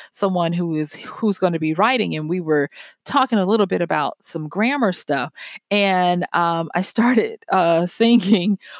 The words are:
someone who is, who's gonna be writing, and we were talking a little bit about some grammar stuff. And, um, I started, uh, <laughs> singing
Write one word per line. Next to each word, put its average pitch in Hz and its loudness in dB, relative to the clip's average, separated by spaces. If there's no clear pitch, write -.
someone 175 0
who 170 -2
is, 151 -2
who's - -4
gonna 170 0
be 156 -2
writing, 196 0
and 156 -4
we 185 -2
were 151 0
talking 254 0
a 190 2
little 208 2
bit 185 -2
about 160 -2
some 156 -4
grammar 226 0
stuff. 143 -4
And, 185 2
um, 170 -2
I 185 0
started, 226 0
uh, 170 2
<laughs> - -2
singing 208 4